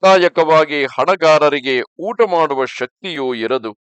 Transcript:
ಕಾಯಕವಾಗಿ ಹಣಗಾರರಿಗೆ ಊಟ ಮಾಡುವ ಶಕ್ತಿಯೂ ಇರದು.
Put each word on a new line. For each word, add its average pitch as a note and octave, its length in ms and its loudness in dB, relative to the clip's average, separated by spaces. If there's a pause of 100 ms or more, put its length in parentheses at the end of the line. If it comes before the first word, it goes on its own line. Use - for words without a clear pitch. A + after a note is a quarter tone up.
ಕಾಯಕವಾಗಿ D#3+ 840 2
ಹಣಗಾರರಿಗೆ D3 960 0 (180)
ಊಟ G#3 220 -4
ಮಾಡುವ D#3+ 440 0
ಶಕ್ತಿಯೂ C3+ 680 -8
ಇರದು. A2+ 420 -4 (100)